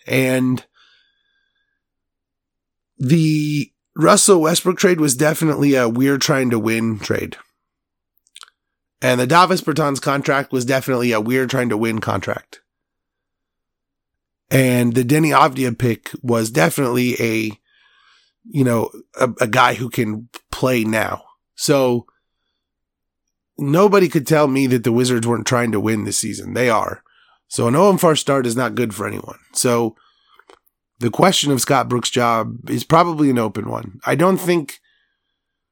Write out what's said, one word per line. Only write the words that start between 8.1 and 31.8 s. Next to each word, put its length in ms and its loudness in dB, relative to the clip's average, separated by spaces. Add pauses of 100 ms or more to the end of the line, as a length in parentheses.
And 180 0
the 80 0
Davis 360 2
Bertans 400 -2
contract 500 -2
was 140 -2
definitely 460 0
a 100 0
we're 240 0
trying 240 -2
to 80 -2
win 220 -2
contract. 600 -6 (1900)
And 420 2
the 100 2
Deni 280 2
Avdija 460 2
pick 320 -2 (120)
was 280 -2
definitely 720 0
a, 320 -2 (920)
you 200 0
know, 260 0 (280)
a, 120 -4 (100)
a 60 0
guy 280 2
who 140 -8
can 400 -6 (220)
play 320 0
now. 400 -2 (320)
So 520 0 (1500)
nobody 520 2
could 180 -2
tell 220 2
me 180 2
that 160 2
the 80 0
Wizards 340 0
weren't 220 -2
trying 240 0
to 80 0
win 240 0
this 160 -6
season. 360 -8
They 140 0
are. 360 -2 (420)
So 220 -2
an 80 0
oh 140 6
and 100 2
four 160 4
start 280 0
is 120 -4
not 180 -2
good 180 -2
for 140 -6
anyone. 320 -12 (140)
So 420 0 (1040)
the 120 -2
question 420 2
of 80 0
Scott 280 0